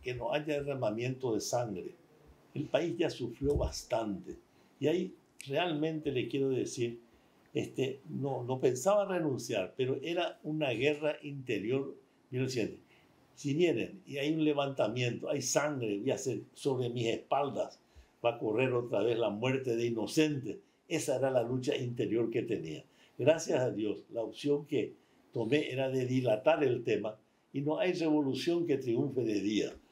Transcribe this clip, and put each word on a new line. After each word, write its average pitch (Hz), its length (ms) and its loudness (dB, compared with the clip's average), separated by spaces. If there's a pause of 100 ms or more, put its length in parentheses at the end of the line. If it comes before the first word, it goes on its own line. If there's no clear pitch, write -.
que 123 120 -6
no 120 180 -4
haya 147 300 0
derramamiento 127 720 -2
de 101 60 0
sangre. 110 540 -4 (600)
El 139 100 -4
país 170 320 0
ya 156 140 2
sufrió 131 460 -2
bastante. 110 800 -2 (420)
Y 135 100 0
ahí 180 260 0 (320)
realmente 156 640 0
le 120 160 -2
quiero 135 220 0
decir, 120 480 -2 (560)
este, - 540 -2
no, 131 360 -4
no 127 160 -2
pensaba 202 460 4
renunciar, 131 720 -2
pero 131 260 0
era 170 420 -2
una 151 260 0
guerra 147 520 0
interior. 131 720 -2 (360)
Mira 127 140 -2
lo 123 60 -2
siguiente, 110 280 -2 (560)
si 139 200 -2
vienen 113 520 2
y 139 120 -8
hay 147 140 0
un 160 120 2
levantamiento, 131 840 0
hay 143 140 -2
sangre, 131 560 0
voy 123 120 0
a 117 40 4
hacer 110 260 -4 (140)
sobre 127 360 0
mis 117 180 0
espaldas, 120 720 -2 (440)
va 117 120 2
a - 20 -12
correr 123 340 2
otra 120 300 0
vez 113 160 2
la 110 120 2
muerte 127 460 0
de 117 100 0
inocentes. 120 720 0 (300)
Esa 151 280 0
era 131 140 2
la 127 120 4
lucha 127 340 -2
interior 117 540 0
que 117 120 0
tenía. 80 420 -6 (340)
Gracias 156 420 4
a 127 100 2
Dios, 101 420 -4
la 117 100 -2
opción 139 440 -2
que 120 260 -2 (400)
tomé 131 380 0
era 131 200 0
de 127 160 0
dilatar 127 580 4
el 123 200 2
tema 107 320 0 (360)
y 139 100 -4
no 156 160 0
hay 180 140 2
revolución 156 720 2
que 135 120 2
triunfe 127 440 0
de 107 180 0
día. 98 320 2 (200)